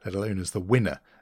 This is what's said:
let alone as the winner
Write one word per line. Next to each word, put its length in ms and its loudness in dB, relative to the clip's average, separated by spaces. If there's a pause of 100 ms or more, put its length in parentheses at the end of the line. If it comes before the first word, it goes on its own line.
let 100 -6
alone 240 -2
as 140 -4
the 80 -2
winner 400 2 (220)